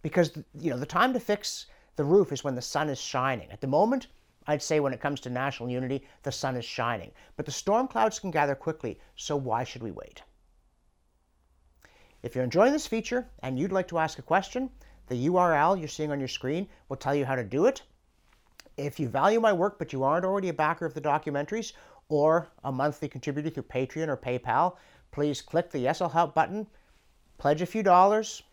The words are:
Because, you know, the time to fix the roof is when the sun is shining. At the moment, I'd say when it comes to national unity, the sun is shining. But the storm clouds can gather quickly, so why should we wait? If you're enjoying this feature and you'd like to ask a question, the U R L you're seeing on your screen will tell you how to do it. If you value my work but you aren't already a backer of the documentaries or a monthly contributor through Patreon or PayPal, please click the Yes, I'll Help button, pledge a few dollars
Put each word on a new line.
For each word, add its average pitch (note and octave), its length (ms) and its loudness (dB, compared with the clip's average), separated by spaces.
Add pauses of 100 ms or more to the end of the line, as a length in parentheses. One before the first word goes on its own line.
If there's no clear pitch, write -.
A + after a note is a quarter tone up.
Because, D#3 360 0 (220)
you D#3+ 100 -4
know, B2 80 -4
the C3+ 80 -6
time A3+ 280 2
to A#3+ 60 0
fix - 480 -4 (300)
the D3+ 60 -2
roof F3 280 4
is C3+ 120 -6
when C3+ 120 -2
the B2 60 -6
sun D3+ 280 -2
is C3+ 100 -4
shining. B2+ 520 -2
At - 100 -14
the C3+ 60 -4
moment, G#3+ 400 2 (400)
I'd D3+ 140 0
say D3+ 180 2
when C#3 140 0
it B2+ 80 -12
comes C#3+ 200 -4
to B2+ 80 -10
national B2 400 -4
unity, B2+ 360 -4 (180)
the C3+ 80 -4
sun C3+ 240 -4
is A#2 100 -6
shining. A#2 460 -4 (260)
But D3 80 -6
the C#3+ 60 -8
storm A3+ 360 0
clouds A3 320 0
can F#3 120 -6
gather C#3+ 240 2
quickly, C#3 440 -6 (160)
so - 200 -6
why B2 280 -2
should A#2+ 200 -12
we G#2+ 80 -8
wait? - 320 -16 (2000)
If A#2 120 -8
you're B2+ 100 0
enjoying G3+ 280 6
this D4+ 140 -2
feature A#3 420 -4 (140)
and C3 140 -4
you'd F3+ 160 -2
like F#3 160 0
to E3+ 100 -2
ask D#3 200 -2
a - 40 -16
question, A3 460 0 (380)
the B2+ 100 -4
U D#3+ 200 2
R F3 160 6
L E3 240 4
you're D#3 100 -6
seeing D3+ 240 -4
on C#3+ 80 -2
your C3 80 -4
screen D#3 400 -4 (220)
will C3 80 -4
tell C#3 180 -2
you C#3 100 0
how C3+ 100 -2
to B2 80 -2
do B2+ 220 0
it. C4+ 160 2 (960)
If C#3+ 220 -6
you C3 100 0
value F#3 300 4
my A3 120 6
work G3 280 0
but - 120 -8
you C3 120 -2
aren't D#3+ 220 2
already F#3+ 240 0
a D#3+ 40 -4
backer D#3+ 320 0
of D3+ 80 -4
the D#3 80 -8
documentaries D3+ 720 -2 (360)
or D3+ 380 4 (160)
a C3+ 80 -4
monthly C#3+ 360 -2
contributor D3 420 -6
through C3+ 140 -8
Patreon C3+ 440 -4
or C#3 80 0
PayPal, B2+ 600 0 (340)
please C#3+ 300 0
click F3 300 -2
the D3 80 -4
Yes, C3 200 0
I'll F3 100 -2
Help D#3+ 260 0
button, G3+ 320 0 (680)
pledge D3+ 240 2
a F3 40 0
few G#3+ 180 -4
dollars G3 680 6